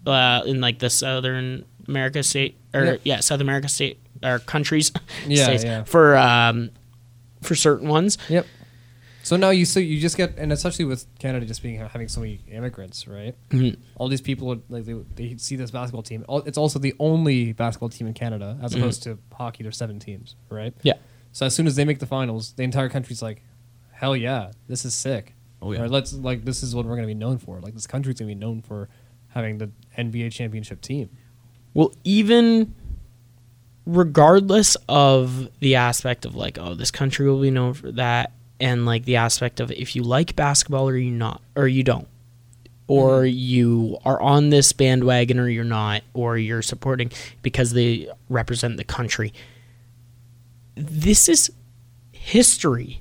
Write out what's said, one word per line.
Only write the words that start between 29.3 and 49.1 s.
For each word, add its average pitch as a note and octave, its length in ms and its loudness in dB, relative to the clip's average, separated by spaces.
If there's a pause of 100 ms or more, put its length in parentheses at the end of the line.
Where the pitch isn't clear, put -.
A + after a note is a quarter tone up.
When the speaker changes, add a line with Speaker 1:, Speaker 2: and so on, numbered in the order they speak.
Speaker 2:
having A2 280 -6
the G#2+ 120 -10 (260)
N A#2 160 -6
B A#2 100 -4
A A#2 80 -6
championship A2 500 -10
team. C3 280 -8 (680)
Speaker 1:
Well, D#3 180 4 (120)
even A3 680 4 (1120)
regardless F3+ 880 6 (120)
of C3 600 4 (120)
the C3+ 140 4
aspect B2 500 0
of, - 120 -10
like, - 220 -8
"Oh, F2 160 -10
this - 160 -4
country C#3 380 0
will C3+ 120 2
be C3+ 100 4
known B2+ 240 0
for - 180 -12
that," A#2+ 400 -2 (280)
and, B2 260 0
like, A#2 180 0
the B2 120 2
aspect A#2 440 0
of B2 120 -4
if - 240 -10
you B2 60 -2
like B2+ 340 0
basketball C#3+ 520 0
or C3 80 0
you B2+ 140 -2
not, A#2 320 -4 (140)
or C#3 120 4
you C3 140 2
don't, B2 260 0 (800)
or C3 360 6
Speaker 2:
Mm-hmm. B2+ 140 2
Speaker 1:
you A#2+ 680 2
are C3 160 0
on D3 300 6
this C#3+ 220 6
bandwagon B2+ 680 2
or B2 100 0
you're A#2 160 -2
not, G#2+ 380 -2 (120)
or A#2 240 -2
you're A2 240 -4
supporting B2 480 -4 (320)
because B2 300 0
they A#2+ 360 2 (200)
represent A#2+ 480 -4
the - 80 -8
country. G#2+ 480 -6 (1400)